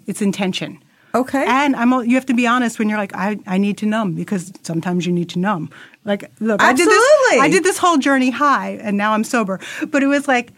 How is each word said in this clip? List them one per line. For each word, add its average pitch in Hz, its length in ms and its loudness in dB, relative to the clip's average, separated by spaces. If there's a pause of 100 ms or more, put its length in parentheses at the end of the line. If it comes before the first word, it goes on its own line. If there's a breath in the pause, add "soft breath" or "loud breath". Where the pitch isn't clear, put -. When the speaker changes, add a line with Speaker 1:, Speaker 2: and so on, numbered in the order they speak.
Speaker 1:
it's 202 160 -6
intention. 185 560 -4 (360 soft breath)
Speaker 2:
Okay. 262 340 0
Speaker 1:
And 269 280 2
I'm 240 180 2
al-, 254 100 0
you 240 120 2
have 254 100 -2
to 262 80 0
be 240 120 0
honest 240 320 0
when 214 120 0
you're 214 80 -2
like, 196 160 -6
"I, 202 320 -4
I 185 100 -2
need 202 220 0
to 208 80 -4
numb," 214 260 -2
because 175 400 -6 (120)
sometimes 170 420 -2
you 175 80 0
need 175 160 -2
to - 80 -6
numb. 180 320 -4 (340 loud breath)
Like, 202 260 -6 (100)
look, 214 220 0
I 330 120 4
did 330 120 2
this, 427 180 4 (180)
Speaker 2:
Absolutely. 381 240 4
Speaker 1:
I - 20 2
did 320 160 2
this - 140 0
whole 349 180 2
journey 262 320 2
high, 233 540 0
and 202 160 -2
now 214 160 0
I'm 214 100 0
sober. 202 340 -2 (300 loud breath)
But 277 140 0
it 277 60 2
was 285 200 0
like, 240 300 0